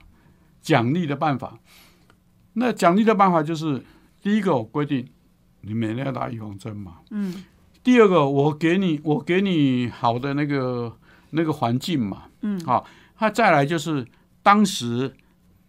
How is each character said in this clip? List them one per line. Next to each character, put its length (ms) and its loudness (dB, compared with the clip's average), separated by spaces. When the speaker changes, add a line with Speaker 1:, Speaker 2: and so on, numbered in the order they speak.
Speaker 1:
奖 320 2
励 140 -2
的 80 -4
办 240 -2
法。 180 -14
那 200 -2
奖 220 4
励 80 4
的 120 4
办 160 4
法 100 2
就 140 -4
是， 280 -4
第 140 0
一 60 0
个 140 0
我 80 -2
规 220 -4
定 220 -4
你 120 -12
每 200 -4
年 120 -6
要 60 -6
打 180 -6
预 100 -10
防 180 -14
针 180 -12
嘛。 220 -16
Speaker 2:
嗯。 340 -8
Speaker 1:
第 160 6
二 80 8
个， 220 4
我 240 2
给 240 0
你， 260 0
我 180 0
给 200 0
你 480 0
好 300 -2
的 140 -6
那 120 -2
个， 520 -4
那 140 -2
个 100 -2
环 260 0
境 200 -4
嘛。 240 -6
Speaker 2:
嗯。 240 -6
Speaker 1:
好， 200 0
那 100 2
再 220 2
来 140 4
就 120 -2
是 280 -4
当 220 6
时， 500 -4